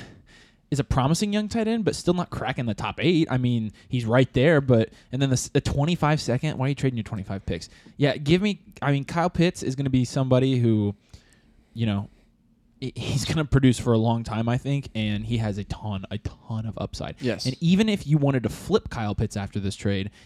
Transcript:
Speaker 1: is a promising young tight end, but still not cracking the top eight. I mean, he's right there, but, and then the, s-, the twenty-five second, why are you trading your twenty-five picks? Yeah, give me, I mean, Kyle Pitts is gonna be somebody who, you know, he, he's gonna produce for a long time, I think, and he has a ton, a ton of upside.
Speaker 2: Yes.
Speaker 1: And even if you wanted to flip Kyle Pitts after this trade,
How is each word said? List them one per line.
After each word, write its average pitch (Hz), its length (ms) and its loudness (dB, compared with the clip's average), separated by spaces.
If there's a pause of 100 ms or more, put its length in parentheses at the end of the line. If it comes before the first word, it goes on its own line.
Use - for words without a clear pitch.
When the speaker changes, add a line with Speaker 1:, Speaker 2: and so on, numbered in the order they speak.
(680)
Speaker 1:
is 135 120 0
a - 20 2
promising 156 480 2
young 214 160 -2
tight 220 180 -2
end, 226 200 0
but - 100 0
still - 180 2
not 180 160 2
cracking - 360 -4
the 113 80 0
top 101 280 -6
eight. 160 300 4
I 127 60 2
mean, 120 340 0 (160)
he's 123 160 -2
right 120 300 4
there, 147 260 4
but, 123 300 4 (240)
and 131 80 -2
then 139 80 2
the, 127 60 2
s-, - 120 -2
the 139 140 0
twenty-five 151 580 0
second, 131 380 -2
why 131 80 -2
are 135 40 0
you 143 60 -2
trading 131 220 -2
your 110 80 -4
twenty-five 98 400 -8
picks? 85 240 -6 (260)
Yeah, 139 220 0
give 151 240 2
me, 208 180 -2 (220)
I 143 100 0
mean, 139 140 0
Kyle 170 240 0
Pitts 170 340 0
is 131 140 -4
gonna 139 120 -2
be 127 140 2
somebody 131 540 2
who, 110 360 2 (800)
you 117 120 -2
know, 104 240 -2 (720)
he, 127 160 -8
he's 123 260 -2
gonna 160 220 -2
produce 131 340 4
for 120 140 2
a 113 40 4
long 117 280 0
time, 113 240 -4
I 120 80 0
think, 139 360 -4
and 107 320 -2
he 113 120 -2
has 107 200 -2
a 104 60 -6
ton, 98 480 -8
a 98 60 -6
ton - 480 -8
of 107 120 -8
upside. - 440 -8
Speaker 2:
Yes. 110 240 -2
Speaker 1:
And 127 160 -4
even 185 260 4
if 202 180 -2
you 151 120 4
wanted 139 260 2
to 110 60 0
flip - 400 -2
Kyle 107 260 -4
Pitts - 220 -2
after 98 240 -6
this 98 160 -4
trade, 101 340 -2 (140)